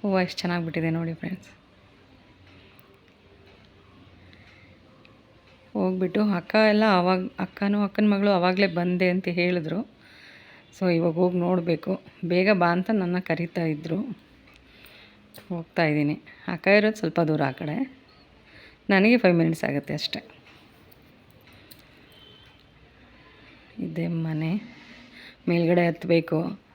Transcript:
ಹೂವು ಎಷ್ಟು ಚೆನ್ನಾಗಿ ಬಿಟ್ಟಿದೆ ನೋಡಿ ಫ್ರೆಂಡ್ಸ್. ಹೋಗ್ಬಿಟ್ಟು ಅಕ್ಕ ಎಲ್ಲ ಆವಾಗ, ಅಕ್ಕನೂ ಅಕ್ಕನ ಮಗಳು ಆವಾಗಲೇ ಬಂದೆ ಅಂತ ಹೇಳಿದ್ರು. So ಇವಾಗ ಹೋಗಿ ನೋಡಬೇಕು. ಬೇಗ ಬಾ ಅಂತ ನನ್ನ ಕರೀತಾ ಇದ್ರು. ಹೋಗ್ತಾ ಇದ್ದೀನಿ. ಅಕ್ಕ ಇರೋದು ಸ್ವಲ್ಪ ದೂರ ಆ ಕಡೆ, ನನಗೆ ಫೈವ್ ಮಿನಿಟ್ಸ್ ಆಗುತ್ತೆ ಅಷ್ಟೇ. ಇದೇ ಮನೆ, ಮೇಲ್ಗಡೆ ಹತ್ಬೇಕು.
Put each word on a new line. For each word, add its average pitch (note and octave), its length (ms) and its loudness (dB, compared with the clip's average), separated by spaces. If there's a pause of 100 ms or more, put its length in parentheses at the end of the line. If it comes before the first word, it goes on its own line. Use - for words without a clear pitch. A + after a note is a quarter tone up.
ಹೂವು F#3+ 200 0
ಎಷ್ಟು - 180 -6
ಚೆನ್ನಾಗಿ F3 240 -4
ಬಿಟ್ಟಿದೆ E3 260 -4
ನೋಡಿ E3 240 -4
ಫ್ರೆಂಡ್ಸ್. F3 360 -12 (4000)
ಹೋಗ್ಬಿಟ್ಟು F#3 480 -2 (140)
ಅಕ್ಕ - 200 -6 (140)
ಎಲ್ಲ G#3 180 4
ಆವಾಗ, F#3 420 2 (100)
ಅಕ್ಕನೂ G3+ 440 -2
ಅಕ್ಕನ G#3 240 0
ಮಗಳು G3+ 220 2
ಆವಾಗಲೇ F#3 380 2
ಬಂದೆ F3+ 420 0
ಅಂತ F#3 180 -2
ಹೇಳಿದ್ರು. F3 720 -2 (800)
So F3+ 160 2
ಇವಾಗ E3 180 2
ಹೋಗಿ F3+ 240 2
ನೋಡಬೇಕು. F3 640 0 (240)
ಬೇಗ F3+ 260 2
ಬಾ F3 160 4
ಅಂತ F3+ 260 0
ನನ್ನ F3+ 260 0
ಕರೀತಾ E3+ 420 -4
ಇದ್ರು. D#3+ 360 -4 (1500)
ಹೋಗ್ತಾ E3+ 360 -2
ಇದ್ದೀನಿ. D3+ 360 0 (260)
ಅಕ್ಕ F3+ 200 -4
ಇರೋದು G#3 280 4
ಸ್ವಲ್ಪ E3+ 260 -2
ದೂರ D#3 260 0
ಆ C3+ 40 -2
ಕಡೆ, E3+ 480 -6 (880)
ನನಗೆ G3+ 280 6
ಫೈವ್ F3+ 200 4
ಮಿನಿಟ್ಸ್ E3 260 0
ಆಗುತ್ತೆ C#3+ 300 -4
ಅಷ್ಟೇ. - 260 -8 (3500)
ಇದೇ E3+ 280 -6
ಮನೆ, E3 540 -4 (880)
ಮೇಲ್ಗಡೆ E3+ 380 2
ಹತ್ಬೇಕು. E3 760 -2 (140)